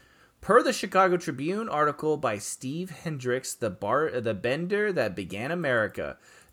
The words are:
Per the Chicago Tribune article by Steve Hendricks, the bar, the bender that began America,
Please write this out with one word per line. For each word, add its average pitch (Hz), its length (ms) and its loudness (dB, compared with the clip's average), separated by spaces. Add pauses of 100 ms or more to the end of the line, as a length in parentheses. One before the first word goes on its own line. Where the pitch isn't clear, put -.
(420)
Per 233 220 6
the 262 100 2
Chicago 190 440 4
Tribune 170 520 -4
article 151 480 2
by 117 200 0
Steve 156 520 -8
Hendricks, 131 640 -4
the 117 160 -2
bar, 120 400 0 (100)
the 110 140 0
bender 175 580 0
that 113 240 0
began 101 360 -6
America, 117 640 0 (360)